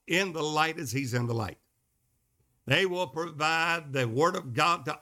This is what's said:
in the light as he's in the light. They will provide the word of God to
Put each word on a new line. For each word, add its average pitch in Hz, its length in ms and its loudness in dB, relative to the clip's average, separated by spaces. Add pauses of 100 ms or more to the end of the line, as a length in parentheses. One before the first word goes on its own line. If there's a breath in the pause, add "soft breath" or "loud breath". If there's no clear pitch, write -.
in 185 260 2
the 156 100 -2
light 156 340 2
as 143 140 -6
he's 127 220 -2
in 120 140 0
the 120 60 -2
light. 104 240 -4 (1080)
They 160 200 4
will 180 220 -2
provide 160 880 -2
the 127 160 0
word 160 260 4
of 143 180 -8
God 160 320 2
to 147 160 -6